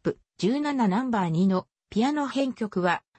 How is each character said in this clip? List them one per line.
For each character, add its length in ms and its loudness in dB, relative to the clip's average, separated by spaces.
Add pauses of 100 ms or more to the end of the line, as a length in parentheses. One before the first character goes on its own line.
プ 160 -4 (200)
十 220 0
七 280 0
ナ 140 2
ン 80 -2
バ 140 0
ー 40 -2
二 180 2
の 200 0 (240)
ピ 140 0
ア 80 0
ノ 140 -2
編 260 -2
曲 300 -4
は 200 0 (160)